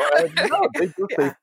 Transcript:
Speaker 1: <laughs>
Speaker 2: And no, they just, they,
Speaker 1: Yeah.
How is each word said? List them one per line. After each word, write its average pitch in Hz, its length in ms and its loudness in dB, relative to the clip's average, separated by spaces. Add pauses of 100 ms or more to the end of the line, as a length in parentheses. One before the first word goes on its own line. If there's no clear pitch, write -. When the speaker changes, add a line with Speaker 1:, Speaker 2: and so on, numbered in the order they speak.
Speaker 1:
<laughs> 294 80 4
Speaker 2:
And 160 180 0
no, 330 400 0
they 185 120 0
just, 160 100 -12 (200)
they, 147 80 2
Speaker 1:
Yeah. 139 180 -4